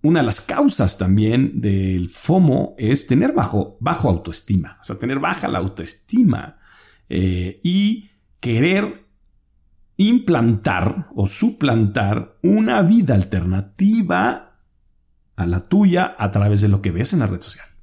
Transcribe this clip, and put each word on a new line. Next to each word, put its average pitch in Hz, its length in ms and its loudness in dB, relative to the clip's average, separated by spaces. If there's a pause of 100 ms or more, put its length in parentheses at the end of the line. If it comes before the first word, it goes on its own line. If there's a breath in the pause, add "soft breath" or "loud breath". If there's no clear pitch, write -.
una 156 180 4
de 123 60 2
las - 160 -2
causas - 560 0
también 107 640 2
del 95 480 -2
fomo 160 640 2
es 131 300 0
tener 196 260 2
bajo, - 480 -2
bajo 139 300 -2
autoestima, 85 720 -4
o - 20 -20
sea, 101 140 -12
tener 131 200 -4
baja 175 300 -4
la 120 120 -4
autoestima, - 960 -2 (500 soft breath)
eh, 92 540 -2
y 202 480 0 (280)
querer 175 680 -2 (920)
implantar 117 1160 0
o 98 120 0
suplantar 113 1160 -2
una 220 400 2
vida 180 320 4
alternativa 101 1500 -2 (760)
a 85 100 -2
la 87 140 0
tuya 185 580 2
a 104 120 -2
través 104 300 2
de 104 80 2
lo 101 140 2
que 101 80 -2
ves 95 240 -2
en 165 60 2
la 113 60 0
red 95 140 -6
social. - 280 -12 (140)